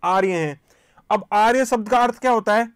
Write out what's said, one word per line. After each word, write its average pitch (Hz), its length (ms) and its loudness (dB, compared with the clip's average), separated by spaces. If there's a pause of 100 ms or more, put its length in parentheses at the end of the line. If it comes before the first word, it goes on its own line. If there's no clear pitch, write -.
आर्य 190 280 0
हैं। 151 280 -4 (500)
अब 202 220 -2
आर्य 226 320 2
शब्द 226 240 -4
का 247 100 2
अर्थ 240 200 0
क्या 254 120 0
होता 214 240 0
है? 226 220 0